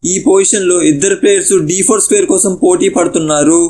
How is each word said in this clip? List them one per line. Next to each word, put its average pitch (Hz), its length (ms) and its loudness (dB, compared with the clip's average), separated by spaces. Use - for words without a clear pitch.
ఈ 190 40 -2
పొజిషన్లో 190 520 2
ఇద్దరు 180 320 0
ప్లేయర్స్ 196 320 0
డీ 185 180 -2
ఫోర్ 214 180 0
స్క్వేర్ 202 280 0
కోసం 190 180 -2
పోటీ 180 320 2
పడుతున్నారు. 160 720 0